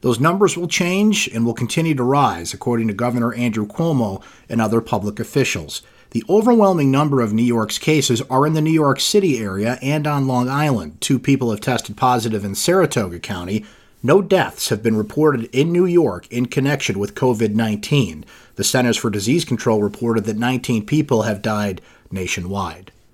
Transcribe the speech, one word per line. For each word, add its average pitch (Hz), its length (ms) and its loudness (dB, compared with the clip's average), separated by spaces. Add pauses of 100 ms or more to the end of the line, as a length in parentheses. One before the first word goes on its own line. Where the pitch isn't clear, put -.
Those 117 160 0
numbers 175 380 2
will 175 100 -4
change 190 600 0
and 117 180 -2
will 117 80 0
continue 160 400 -2
to 127 80 -2
rise, 120 500 0
according 113 360 -2
to 107 40 -2
Governor 120 420 -2
Andrew 113 340 -2
Cuomo 127 520 -2 (280)
and 120 120 -2
other 113 200 2
public 104 400 -4
officials. 110 640 -2 (280)
The 117 180 -4
overwhelming 196 640 4
number 139 300 2
of 110 120 0
New 113 120 2
York's 117 340 0
cases 143 440 2
are 131 220 2
in 156 100 0
the 156 60 0
New 156 120 2
York 143 260 2
City 185 400 2
area 107 420 -4
and 147 280 -2
on 139 180 0
Long 123 220 0
Island. 135 520 -2
Two 131 200 0
people 127 320 0
have 101 80 -4
tested 117 360 -4
positive 110 480 0
in 98 120 -6
Saratoga 131 640 0
County. 95 440 -6 (380)
No 151 180 4
deaths 180 500 0
have 110 120 -2
been 113 140 0
reported 120 560 0
in 147 180 2
New 175 160 4
York 156 460 2
in 120 140 -2
connection 139 520 -2
with 101 160 -4
covid 113 400 0
nineteen. 107 680 0 (320)
The 101 80 -4
Centers 123 320 2
for - 120 -2
Disease 107 360 0
Control 110 400 0
reported 113 400 -2
that 110 120 -4
nineteen 120 480 -2
people 143 380 0
have 107 200 -2
died 104 380 -4 (300)
nationwide. 92 800 -6 (240)